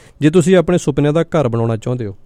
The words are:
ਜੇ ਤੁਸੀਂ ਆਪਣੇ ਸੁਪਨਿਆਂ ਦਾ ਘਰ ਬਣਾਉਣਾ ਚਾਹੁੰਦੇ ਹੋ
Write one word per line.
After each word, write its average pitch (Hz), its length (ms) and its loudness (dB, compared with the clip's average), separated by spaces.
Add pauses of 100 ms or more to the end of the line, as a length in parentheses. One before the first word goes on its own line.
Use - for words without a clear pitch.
(220)
ਜੇ 147 80 4
ਤੁਸੀਂ 180 280 4
ਆਪਣੇ 175 200 2
ਸੁਪਨਿਆਂ 147 360 0
ਦਾ 165 100 0
ਘਰ 156 240 -2
ਬਣਾਉਣਾ 113 300 -2
ਚਾਹੁੰਦੇ 123 280 -8
ਹੋ 98 200 -12